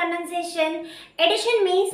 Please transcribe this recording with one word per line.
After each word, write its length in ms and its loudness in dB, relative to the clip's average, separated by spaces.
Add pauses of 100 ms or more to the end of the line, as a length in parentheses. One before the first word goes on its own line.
condensation? 720 -2 (540)
Addition 320 2 (120)
means 260 2